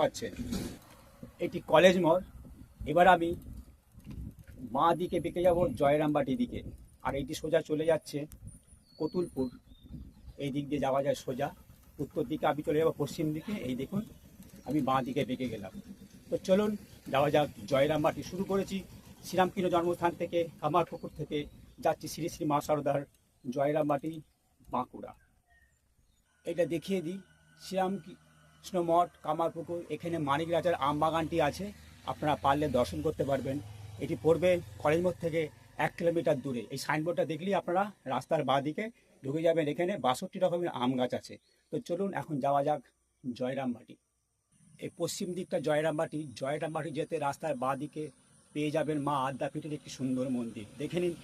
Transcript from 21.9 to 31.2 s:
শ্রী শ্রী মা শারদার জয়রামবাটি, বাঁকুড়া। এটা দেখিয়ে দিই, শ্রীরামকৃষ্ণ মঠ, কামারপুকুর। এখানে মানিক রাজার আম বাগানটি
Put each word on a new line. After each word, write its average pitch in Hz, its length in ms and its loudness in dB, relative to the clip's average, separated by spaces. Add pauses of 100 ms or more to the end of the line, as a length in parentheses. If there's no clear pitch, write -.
শ্রী 160 200 -6
শ্রী - 200 -6
মা 147 140 4
শারদার 143 340 0 (440)
জয়রামবাটি, 147 680 0 (600)
বাঁকুড়া। - 400 -6 (1300)
এটা 170 180 0 (100)
দেখিয়ে 190 320 -2
দিই, 185 120 -6 (460)
শ্রীরামকৃষ্ণ - 1120 -6 (140)
মঠ, 170 180 4 (180)
কামারপুকুর। 165 540 -2 (140)
এখানে 165 220 -4 (120)
মানিক 156 280 2
রাজার 165 200 4 (100)
আম 147 160 6
বাগানটি 160 340 4 (120)